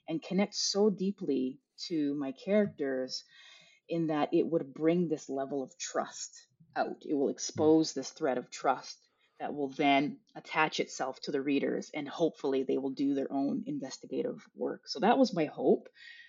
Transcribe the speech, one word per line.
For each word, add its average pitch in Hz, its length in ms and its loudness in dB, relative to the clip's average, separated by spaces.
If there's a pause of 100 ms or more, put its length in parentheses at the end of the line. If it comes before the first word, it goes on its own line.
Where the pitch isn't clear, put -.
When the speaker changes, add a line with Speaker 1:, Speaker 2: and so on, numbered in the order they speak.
Speaker 1:
and 160 160 -4
connect 196 320 -2
so 208 340 2
deeply 151 720 -2 (260)
to 147 280 0
my 139 180 -4
characters 139 880 0 (680)
in 165 180 0
that 151 260 0
it 170 140 4
would 139 260 -2
bring 165 340 4
this 147 220 -4
level 135 340 -4
of - 140 -14
trust - 720 -8 (280)
out. - 300 -2
It - 80 -2
will 139 160 2 (280)
Speaker 2:
Mm. 156 160 6
Speaker 1:
expose 160 200 4
this 131 180 -8
thread 135 260 -2
of 123 120 -8
trust - 580 -4 (320)
that - 140 -6
will 139 160 -4
then 139 500 2 (160)
attach - 440 -2
itself - 420 -4
to - 100 -10
the 139 100 0
readers, 135 520 0
and 147 140 -6
hopefully 139 560 0
they 135 140 0
will 135 140 -2
do 139 220 0
their 135 180 -2
own 139 360 0
investigative - 880 -6
work. - 320 -6
So - 140 -6
that 240 160 6
was 254 160 4
my 165 120 0
hope. - 440 2 (400)